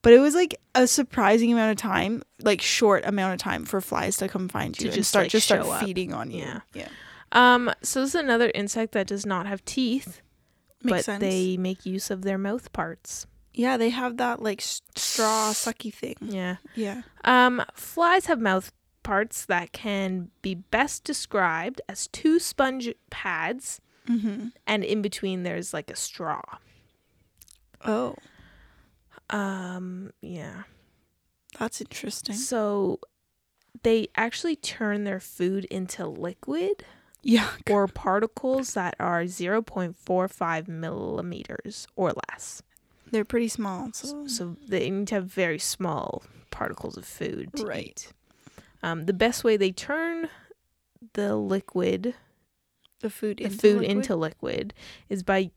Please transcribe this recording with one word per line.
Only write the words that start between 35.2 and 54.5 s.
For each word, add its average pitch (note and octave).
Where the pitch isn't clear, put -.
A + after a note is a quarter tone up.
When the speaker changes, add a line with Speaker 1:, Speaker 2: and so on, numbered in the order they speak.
Speaker 2:
food F#3
into F#3
liquid C#4+
Speaker 1:
Yeah. A3+
Speaker 2:
or G3+
particles A3+
that F3+
are F3
zero F3+
point F3+
four F#3
five E3
millimeters -
or F3+
less. -
Speaker 1:
They're A3
pretty A#3
small, G3
Speaker 2:
So, -
Speaker 1:
so D4
Speaker 2:
so F3
they F#3
need G3
to G#3+
have F#3
very F3
small -
particles -
of -
food -
to A3
Speaker 1:
Right. -
Speaker 2:
eat. -
Um, E3
the G3
best A3
way A3
they G3
turn E4
the G3+
liquid, F#3+
Speaker 1:
The G#3+
food G#3+
Speaker 2:
the -
Speaker 1:
into G3+
Speaker 2:
food G#3
Speaker 1:
liquid? F3+
Speaker 2:
into G#3
liquid D#3+